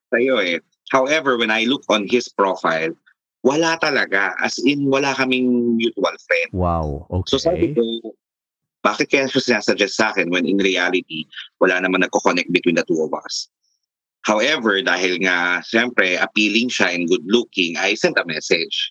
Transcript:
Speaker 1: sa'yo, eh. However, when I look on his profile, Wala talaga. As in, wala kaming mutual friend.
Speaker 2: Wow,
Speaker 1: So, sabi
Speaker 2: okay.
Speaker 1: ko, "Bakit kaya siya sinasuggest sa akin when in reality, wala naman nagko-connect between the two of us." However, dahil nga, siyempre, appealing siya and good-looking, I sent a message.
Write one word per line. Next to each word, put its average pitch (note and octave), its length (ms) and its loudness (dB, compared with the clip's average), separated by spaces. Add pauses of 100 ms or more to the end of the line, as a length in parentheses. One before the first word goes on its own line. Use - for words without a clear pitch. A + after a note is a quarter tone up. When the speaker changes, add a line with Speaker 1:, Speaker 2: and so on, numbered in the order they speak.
(100)
Speaker 1:
sa'yo, C3 320 2
eh. E2+ 160 -2 (320)
However, C3+ 480 2
when A2+ 160 0
I A2+ 160 0
look D3 200 -2
on G#2 200 2
his A#2+ 160 2
profile, E2+ 640 -2 (560)
Wala D#3+ 320 2
talaga. G2+ 640 0
As A#2+ 240 -2
in, C#3+ 240 2
wala C3+ 240 2
kaming B2+ 640 2
mutual F#2+ 480 -2
friend. E2+ 240 -2
Speaker 2:
Wow, E2 560 -2 (240)
Speaker 1:
So, C3+ 80 2
sabi E3 320 0
Speaker 2:
okay. D3 80 -2
Speaker 1:
ko, A#2 60 2 (1000)
"Bakit A2 240 0
kaya C3+ 240 0
siya A#2+ 320 0
sinasuggest G2+ 320 0
sa A2 160 0
akin F2+ 240 -2
when F2 160 0
in G2 80 2
reality, F2+ 720 -2 (320)
wala F#2 160 4
naman F#2 240 0
nagko-connect F2+ 480 0
between F2 240 2
the E2+ 80 2
two - 160 -2
of D#2 160 -2
us." - 320 -8 (800)
However, G#2+ 560 2
dahil F2+ 400 0
nga, F2+ 400 0
siyempre, G#2+ 560 0
appealing G#2+ 480 0
siya G2 240 0
and F2 160 -2
good-looking, F2 720 0
I G2 160 0
sent D#3+ 240 0
a F2 80 0
message. E2 640 -4